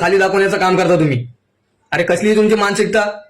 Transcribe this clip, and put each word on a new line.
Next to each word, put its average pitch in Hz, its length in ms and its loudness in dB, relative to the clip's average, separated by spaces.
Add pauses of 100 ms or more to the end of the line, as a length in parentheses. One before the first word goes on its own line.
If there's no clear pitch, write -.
खाली 185 180 0
दाखवण्याचं 190 400 0
काम 185 180 0
करता 175 240 2
तुम्ही. 135 260 -2 (680)
अरे 160 100 -2
कसली 208 340 0
तुमची 214 180 2
मानसिकता? 208 460 -2 (300)